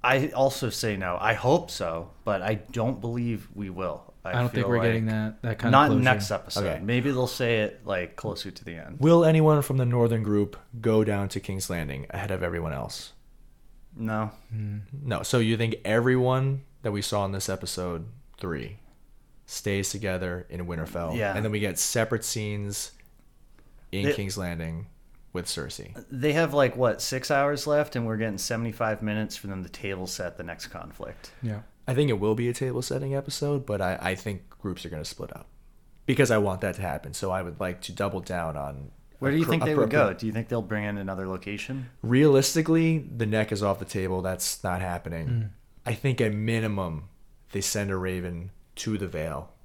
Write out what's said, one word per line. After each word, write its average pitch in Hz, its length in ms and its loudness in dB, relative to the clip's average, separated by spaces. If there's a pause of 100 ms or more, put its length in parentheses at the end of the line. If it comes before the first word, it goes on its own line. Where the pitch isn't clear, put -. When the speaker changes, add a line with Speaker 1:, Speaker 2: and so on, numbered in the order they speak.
Speaker 1:
I 131 260 4
also 131 420 2
say 107 260 -2
no. 90 240 -2
I 110 140 4
hope 156 360 4
so, 85 420 -6 (120)
but 101 160 2
I 107 140 0
don't 113 480 -2
believe 117 520 -4
we 101 140 -6
will. 87 460 -6 (100)
I 95 60 -6
Speaker 2:
I - 20 -2
don't 123 120 2
think 123 200 0
Speaker 1:
feel 98 60 2
Speaker 2:
we're 117 80 4
Speaker 1:
like 113 80 2
Speaker 2:
getting 113 200 2
that, 110 360 -2
that 113 160 -2
kind 117 140 2
Speaker 1:
not 143 160 8
Speaker 2:
of - 80 -
closure. 127 80 4
Speaker 1:
next 104 260 4
episode. 101 340 -2
Speaker 3:
Okay. 80 180 -2
Speaker 1:
Maybe 123 280 0
they'll 127 160 2
say 117 340 0
it, - 240 -2
like, 90 320 -2
closer 98 340 -6
to - 140 -18
the 85 120 -10
end. 80 220 -12
Speaker 3:
Will 165 280 8
anyone 156 340 8
from 135 160 0
the 131 80 4
Northern 117 380 4
group 104 340 2 (240)
go 110 240 6
down 101 240 0
to 98 120 -6
King's 95 280 -6
Landing 71 400 -4
ahead 95 220 -6
of 92 120 -2
everyone 85 300 -2
else? - 400 -8 (840)
Speaker 1:
No. 110 360 -2 (240)
Speaker 2:
Mm. 104 260 -4 (240)
Speaker 3:
No. 110 180 -2
So 123 160 2
you 113 200 4
think 113 260 0
everyone 127 760 4 (180)
that 107 120 -2
we 101 100 -2
saw 101 240 0
in 98 60 -2
this 98 180 -4
episode 90 560 -4 (320)
three 82 400 -6 (680)
stays 98 440 -2
together 92 580 -4
in 87 180 -8
Winterfell? 85 500 -4
Speaker 1:
Yeah. 101 180 0
Speaker 3:
And 104 100 -2
then 104 80 -2
we 104 80 -2
get 98 180 -2
separate 113 460 0
scenes 104 680 -6 (1000)
in 98 120 -2
Speaker 1:
They 143 100 2
Speaker 3:
King's 98 240 -4
Landing 82 480 -4 (460)
with 87 140 -4
Cersei. - 460 -8 (180)
Speaker 1:
They 139 220 0
have, 151 220 2
like, 131 220 4
what, 120 240 2
six - 300 -4
hours 143 360 2
left, 147 300 2
and 117 100 0
we're 110 100 0
getting 107 220 -2
seventy-five 113 640 -2
minutes 107 340 -2
for - 100 -12
them 95 160 -6
to 85 80 -10
table 92 360 -6
set 90 300 -6
the 90 60 -10
next 85 260 -10
conflict. - 640 -14 (100)
Speaker 2:
Yeah. 110 180 -4 (260)
Speaker 3:
I 127 80 0
think 143 160 4
it 101 100 2
will 107 160 4
be 120 120 0
a 120 40 0
table 123 300 -2
setting 135 340 -4
episode, 143 500 -2
but 104 140 -2
I, 92 200 0
I 92 140 -2
think 95 360 -6
groups - 340 -8
are 85 60 -8
gonna 76 140 -8
split - 300 -10
up - 120 -16 (600)
because 127 240 6
I 110 80 6
want 95 220 2
that 92 160 -2
to 98 60 -6
happen. 71 320 -6
So 98 180 -4
I 92 100 -2
would 87 160 -8
like 90 240 -4
to - 100 -12
double 95 280 -2
down 82 360 -4
on 69 340 -8 (280)
Speaker 1:
Where 135 140 2
do 156 60 4
you 165 60 4
Speaker 3:
appro-, - 40 0
Speaker 1:
think 165 160 2
they 156 100 2
would 117 160 4
go? 147 120 4
Speaker 3:
appropriate 98 180 2
Speaker 1:
Do 113 60 -4
you 110 60 -2
think 113 160 -4
they'll 117 140 -2
bring 104 220 -2
in 104 140 -2
another 95 280 -4
location? 104 640 -6 (120)
Speaker 3:
Realistically, 156 960 6
the 117 280 -2
neck 107 240 2
is 101 120 0
off 98 180 2
the 92 40 -6
table. 92 380 -2
That's 92 400 -4
not 90 180 -2
happening. 85 480 -4
Speaker 2:
Mm. 113 200 0 (360)
Speaker 3:
I 117 100 -2
think 127 260 -2
at 110 120 4
minimum 104 720 -2 (460)
they 101 100 -4
send 101 300 -2
a 95 60 0
Raven 92 540 -4 (260)
to 107 200 -2
the 95 120 -4
Vale 78 420 -6 (140)